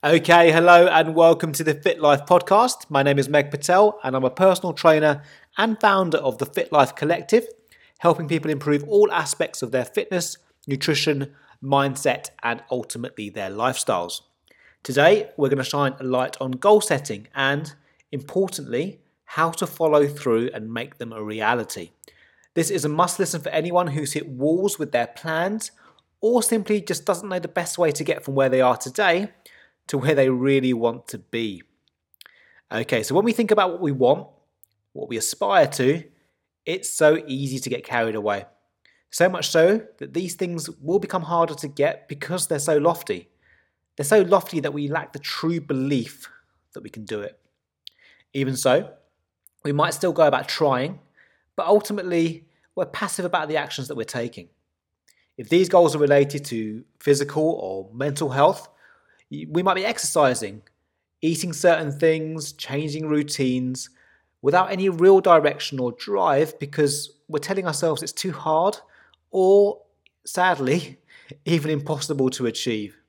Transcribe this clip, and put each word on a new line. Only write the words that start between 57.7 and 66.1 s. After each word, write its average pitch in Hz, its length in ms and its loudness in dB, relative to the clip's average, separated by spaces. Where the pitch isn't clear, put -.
mental 143 360 -4
health, 139 400 2
y-, 151 180 -12
we 165 140 -2
might 190 120 2
be 190 100 -4
exercising, 127 760 -2
eating 165 320 -4
certain 160 380 2
things, 160 600 -2
changing 151 540 -8
routines, 131 840 -4
without 180 300 2
any 190 180 -2
real 185 320 6
direction 151 580 4
or 123 140 -2
drive 160 640 0